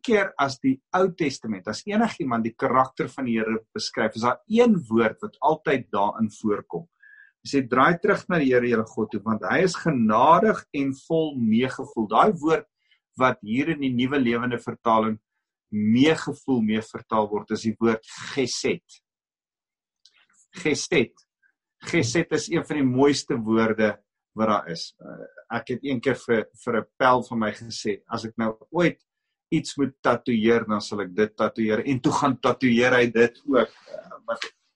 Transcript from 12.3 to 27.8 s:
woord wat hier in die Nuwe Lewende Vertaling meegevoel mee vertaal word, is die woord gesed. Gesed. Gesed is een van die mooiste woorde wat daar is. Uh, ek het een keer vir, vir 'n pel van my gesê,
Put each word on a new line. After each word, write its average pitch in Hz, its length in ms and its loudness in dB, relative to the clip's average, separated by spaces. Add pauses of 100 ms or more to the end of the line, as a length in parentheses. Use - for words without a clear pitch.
woord 160 340 0 (500)
wat 127 260 0
hier 123 260 -2
in 156 120 -4
die 135 140 -2
Nuwe 127 240 0
Lewende 120 400 0
Vertaling 113 600 0 (520)
meegevoel 120 920 2
mee 107 200 0
vertaal 110 460 -4
word, 104 220 -6
is 107 120 -4
die 110 160 -4
woord 113 260 0 (300)
gesed. - 680 -4 (1600)
Gesed. 143 520 0 (680)
Gesed 160 500 0
is 151 160 -2
een 156 160 -2
van 156 120 -6
die 143 100 2
mooiste 139 500 2
woorde 110 640 0 (360)
wat 110 140 0
daar 101 220 -2
is. - 300 -12
Uh, - 260 -18 (320)
ek 127 160 -8
het 120 80 -8
een 135 180 -4
keer 123 160 0
vir, 113 320 0 (160)
vir 117 160 -2
'n - 60 -6 (120)
pel 127 240 4
van 117 160 -8
my 107 140 -2
gesê, 110 560 -8